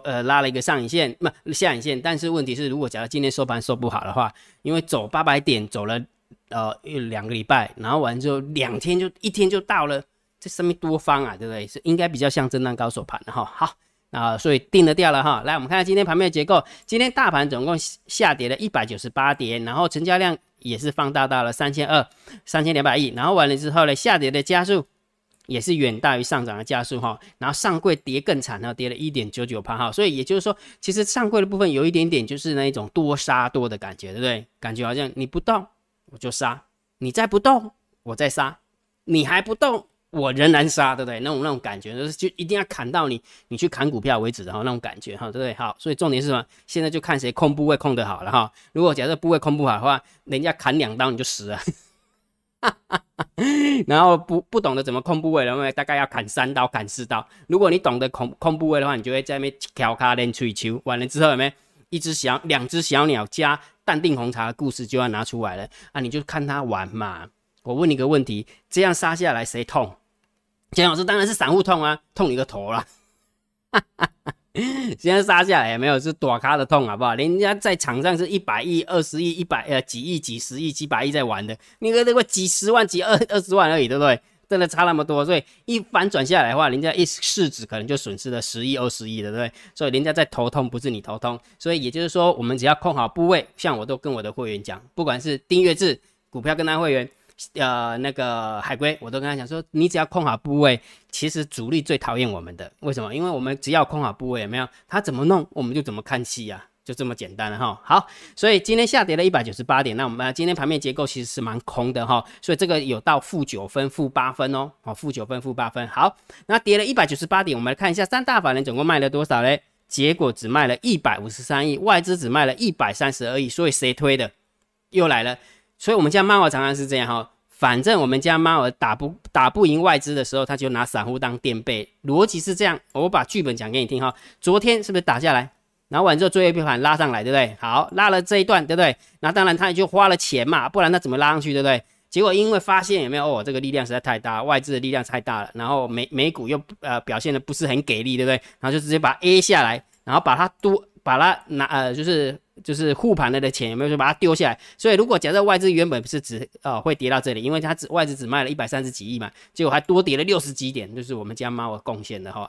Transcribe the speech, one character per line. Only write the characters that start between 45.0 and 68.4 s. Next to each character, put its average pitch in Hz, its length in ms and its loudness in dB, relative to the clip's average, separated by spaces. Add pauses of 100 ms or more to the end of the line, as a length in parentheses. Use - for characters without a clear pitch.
哈， 117 140 -12
对 - 20 -10
不 117 60 -8
对？ 127 160 -4
好， 110 240 -6
所 - 120 -4
以 147 40 -2
重 165 160 0
点 131 120 2
是 143 60 -2
什 139 60 2
么？ 120 100 -2 (220)
现 165 160 -2
在 156 80 0
就 156 100 -2
看 147 180 -2
谁 123 140 -4
控 143 240 2
部 147 80 0
位 147 140 4
控 135 180 0
得 117 100 -2
好 101 160 -8
了 - 80 -8
哈。 113 220 0 (200)
如 160 100 0
果 170 120 4
假 131 120 -2
设 160 100 -2
部 165 140 0
位 165 80 4
控 147 180 0
不 147 100 0
好 123 60 4
的 104 80 -2
话， 131 200 2 (240)
人 135 180 -4
家 165 100 0
砍 139 260 0
两 113 180 -2
刀 131 140 0
你 120 60 -4
就 123 80 -4
死 - 220 -8
了。 104 120 -8 (1000)
<laughs> 269 1300 -2
然 156 180 4
后 180 140 6
不， 170 220 -2 (100)
不 233 100 0
懂 135 160 0
得 135 60 0
怎 135 100 -6
么 123 80 -2
控 160 200 -2
部 160 120 0
位， 143 140 2
然 123 100 -2
后 135 160 -2
大 143 100 -4
概 143 140 -2
要 139 100 2
砍 113 220 -6
三 131 240 -2
刀、 127 160 2
砍 110 180 -6
四 117 200 -10
刀。 110 200 -4 (200)
如 175 120 4
果 196 120 6
你 175 80 4
懂 - 200 0
得 131 120 0
控， 127 280 -8
控 156 200 0
部 160 100 0
位 151 120 2
的 135 60 0
话， 143 80 0
你 113 80 -4
就 123 80 -6
会 131 120 -2
在 139 160 -6
那 - 20 -6
边 139 140 -6 (200)
挑 117 200 0
卡 123 200 2
练 120 160 0
吹 117 220 -4
球。 113 320 -6
完 123 160 -2
了 127 60 -4
之 147 180 0
后 156 60 6
有 135 60 2
没 131 100 0
有 143 60 -4 (360)
一 170 100 -6
只 160 140 -4
小， 135 320 0
两 135 240 0
只 165 140 -2
小 143 240 2
鸟 120 200 0
加 147 320 0 (260)
淡 160 160 0
定 160 140 2
红 120 160 -4
茶 113 160 -4
的 117 60 -4
故 139 180 -4
事 120 160 -8
就 127 120 -2
要 123 100 0
拿 110 160 -4
出 113 180 -8
来 95 140 -6
了 95 100 -10 (260)
啊？ 143 80 -8
你 123 100 -6
就 147 120 -6
看 147 240 -6
他 143 160 -2
玩 110 260 -4
嘛。 95 380 -10 (360)
我 123 120 -6
问 165 140 2
你 147 80 4
个 131 100 0
问 147 180 4
题， 107 220 -8 (220)